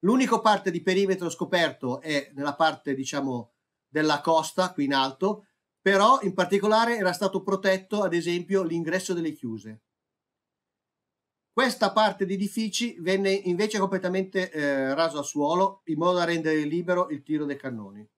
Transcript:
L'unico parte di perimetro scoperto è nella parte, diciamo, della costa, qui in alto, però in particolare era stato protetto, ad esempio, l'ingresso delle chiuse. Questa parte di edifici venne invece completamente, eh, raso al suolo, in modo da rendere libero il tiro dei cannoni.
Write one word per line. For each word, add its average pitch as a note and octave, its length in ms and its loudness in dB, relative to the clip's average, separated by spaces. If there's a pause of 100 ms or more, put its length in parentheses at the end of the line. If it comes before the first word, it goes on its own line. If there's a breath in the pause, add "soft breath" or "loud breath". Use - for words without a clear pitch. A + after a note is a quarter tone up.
L'unico A3+ 400 4
parte G3 300 2
di E3+ 120 -4
perimetro F#3 480 2
scoperto D3+ 720 -2
è D3 320 -4
nella C#3+ 200 -4
parte, D3 400 0
diciamo, C3+ 600 -6 (340)
della D3+ 320 0
costa, E3 540 0
qui C#3+ 100 -2
in C#3 80 -2
alto, C#3 540 -2 (340 loud breath)
però G3 400 6
in F#3+ 140 -4
particolare G#3+ 640 2
era F#3 160 0
stato F#3 300 -2
protetto, F#3+ 600 -2
ad F3+ 100 0
esempio, F3 500 0
l'ingresso E3+ 520 -2
delle E3 180 -4
chiuse. A2+ 500 -10 (1700)
Questa A#3+ 380 2
parte G3 340 2
di F#3 80 -2
edifici G#3 640 -4
venne F#3+ 320 0
invece G3 480 0
completamente, F#3+ 720 -2
eh, C#3 420 0
raso D#3+ 260 0
al C#3+ 60 -4
suolo, F3 600 0
in D#3 140 -4
modo F3 200 2
da F3 60 2
rendere D#3+ 400 0
libero F3 460 0
il C#3+ 120 -8
tiro D3+ 220 -2
dei C#3+ 120 -4
cannoni. G#2+ 480 -12 (140)